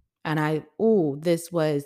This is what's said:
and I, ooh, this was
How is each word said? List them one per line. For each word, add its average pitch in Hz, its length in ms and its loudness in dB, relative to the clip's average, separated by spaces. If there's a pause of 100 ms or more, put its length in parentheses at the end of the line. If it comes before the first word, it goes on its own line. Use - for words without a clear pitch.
(240)
and 156 160 -2
I, 151 240 -2 (160)
ooh, 180 400 2
this 170 320 -2
was 151 340 0